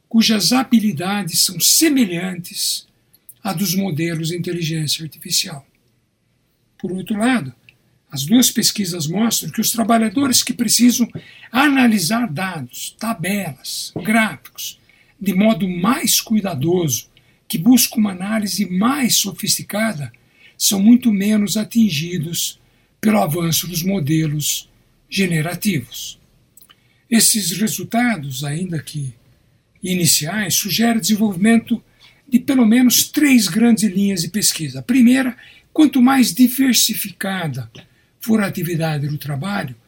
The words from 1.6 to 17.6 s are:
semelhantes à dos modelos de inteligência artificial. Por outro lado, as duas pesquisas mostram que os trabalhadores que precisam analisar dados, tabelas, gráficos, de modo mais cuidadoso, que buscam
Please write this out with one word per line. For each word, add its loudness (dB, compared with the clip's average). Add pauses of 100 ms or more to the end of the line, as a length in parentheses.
semelhantes -2 (560)
à -4
dos -4
modelos -4
de -6
inteligência -4
artificial. -8 (1120)
Por -8
outro -6
lado, -2 (560)
as -6
duas 4
pesquisas -2
mostram -2
que -6
os -2
trabalhadores 2
que -2
precisam 2 (400)
analisar 2
dados, -8
tabelas, -6 (120)
gráficos, -2 (420)
de -2
modo 2
mais -2
cuidadoso, -2 (400)
que -4
buscam 4